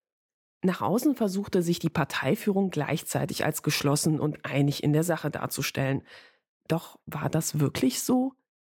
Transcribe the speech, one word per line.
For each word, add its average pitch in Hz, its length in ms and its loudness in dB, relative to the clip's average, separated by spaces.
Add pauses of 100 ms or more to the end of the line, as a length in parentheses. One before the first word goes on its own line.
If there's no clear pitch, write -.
(680)
Nach 185 140 0
außen 240 340 2
versuchte 196 460 0
sich 170 180 2
die 165 120 -2
Parteiführung 190 800 0
gleichzeitig - 760 -2
als - 180 -2
geschlossen 147 560 2
und - 280 -4
einig 143 360 2
in 147 120 4
der 156 100 4
Sache 156 260 -2
darzustellen. 135 720 -2 (680)
Doch - 360 -4
war 147 240 -6
das 151 320 -2
wirklich 240 420 0
so? 254 300 0 (440)